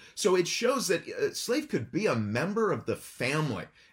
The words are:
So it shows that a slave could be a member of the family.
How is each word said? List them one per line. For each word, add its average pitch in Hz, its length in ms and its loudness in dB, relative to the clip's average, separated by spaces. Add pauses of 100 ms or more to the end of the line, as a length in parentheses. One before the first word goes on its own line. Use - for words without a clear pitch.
(140)
So 185 220 4
it 175 120 4
shows 240 380 0
that 175 220 0
a 107 260 0
slave 285 340 -2
could 127 220 -2
be 208 160 0
a 151 80 4
member 151 580 0
of 120 140 -6
the 113 100 0
family. 131 680 -4 (280)